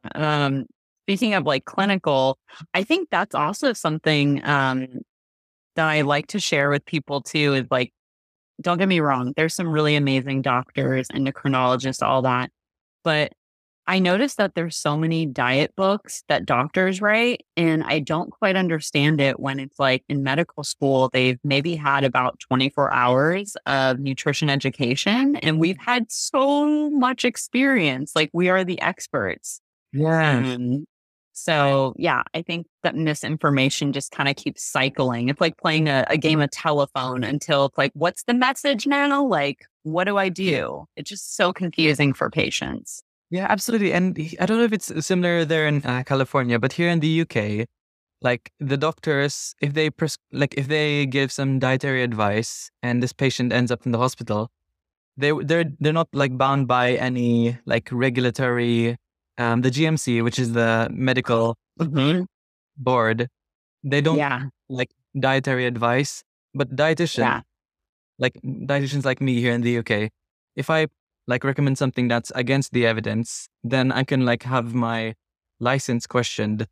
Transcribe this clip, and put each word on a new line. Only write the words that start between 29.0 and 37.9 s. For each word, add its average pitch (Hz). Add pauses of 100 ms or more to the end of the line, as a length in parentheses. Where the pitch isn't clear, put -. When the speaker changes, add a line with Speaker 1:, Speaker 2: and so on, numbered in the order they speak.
Speaker 2:
Yeah. 156
Speaker 1:
Um, 123 (480)
so, 139
yeah, 139 (140)
I 165
think 170 (160)
that -
misinformation 147
just 139
kinda 139
keeps -
cycling. 127
It's 139
like 165
playing 156
a, 135
a 156
game 156
of 143
telephone 135
until 139
it's 135
like, 135